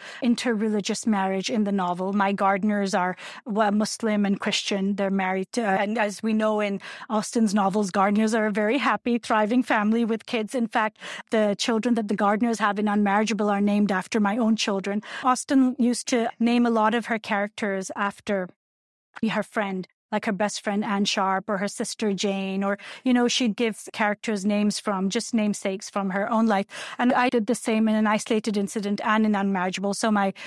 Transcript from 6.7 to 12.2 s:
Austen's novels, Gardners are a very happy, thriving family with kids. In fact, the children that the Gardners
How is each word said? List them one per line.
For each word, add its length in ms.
Austen's 440
novels, 380
Gardners 420
are 140
a 40
very 260
happy, 400
thriving 440
family 440
with 200
kids. 300
In 120
fact, 300
the 300
children 360
that 120
the 80
Gardners 440